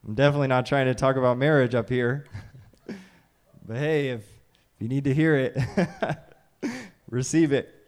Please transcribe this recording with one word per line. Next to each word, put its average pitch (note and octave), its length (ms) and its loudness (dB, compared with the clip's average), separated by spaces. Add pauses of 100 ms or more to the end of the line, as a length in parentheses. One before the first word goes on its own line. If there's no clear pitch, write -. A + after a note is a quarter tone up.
I'm G#2+ 80 -8
definitely C#3+ 320 2
not B2+ 180 2
trying C#3 220 0
to B2+ 80 0
talk C3+ 200 2
about B2 220 2
marriage C3 380 2
up A2+ 140 -2
here. B2+ 420 -2
<laughs> - 40 -18 (1300)
But A2+ 80 -8
hey, D3 300 0
if A#2 160 -6 (560)
you A2 80 -6
need C3+ 160 -2
to C#3 100 0
hear D#3+ 220 4
it, C3 200 0 (1120)
<laughs> A#3+ 440 -12
receive C#3 400 2
it. C3 200 -2 (160)